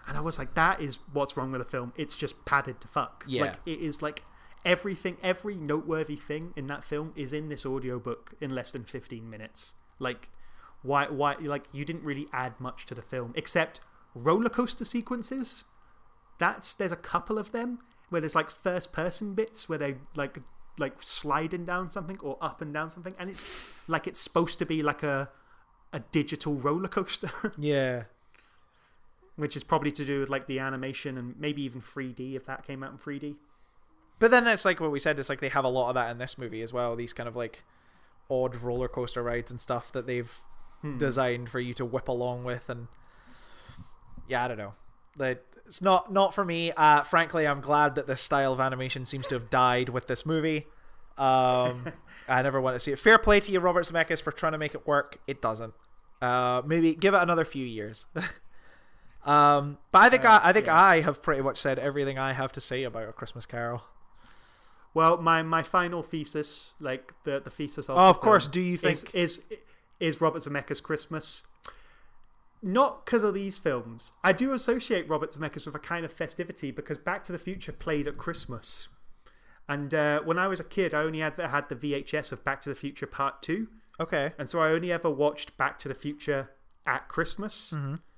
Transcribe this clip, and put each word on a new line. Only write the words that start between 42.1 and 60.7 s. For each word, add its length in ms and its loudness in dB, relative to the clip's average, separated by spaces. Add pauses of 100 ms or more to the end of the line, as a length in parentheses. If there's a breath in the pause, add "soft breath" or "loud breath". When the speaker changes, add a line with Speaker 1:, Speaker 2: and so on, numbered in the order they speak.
Speaker 2:
with, 240 -6
and 200 -10 (1400 soft breath)
yeah, 160 0
I 40 -2
don't 100 -8
know. 160 -12 (420)
Like, 260 -2 (240)
it's 140 -8
not, 320 4
not 220 4
for 100 0
me. 320 -2
Uh, 260 10
frankly, 440 2
I'm 160 0
glad 320 4
that 120 -2
this 140 -2
style 320 2
of 80 0
animation 460 -2
seems 220 -6
to 60 -2
have 140 -4
died 400 4
with 200 -4
this 180 -4
movie. 400 0 (500 soft breath)
Um, 720 4 (180)
Speaker 1:
<laughs> 200 -14
Speaker 2:
I 140 4
never 180 2
want 160 0
to 40 -6
see 120 -2
it. 60 -2
Fair 180 10
play 240 6
to 100 -2
you, 100 2
Robert 260 4
Zemeckis, 360 0
for 80 -4
trying 220 -2
to 60 -4
make 160 -4
it 120 -12
work. 400 2
It 140 -6
doesn't. 320 -4 (480)
Uh, 460 2
maybe 280 4
give 200 6
it 80 6
another 240 2
few 200 -6
years. 440 -10
<laughs> 60 -16 (1080 soft breath)
Um, 520 6 (120)
but 120 10
I 80 12
think 160 6
Speaker 1:
Uh, 160 12
Speaker 2:
I, 80 8
I 20 8
think 140 4
Speaker 1:
yeah. 120 8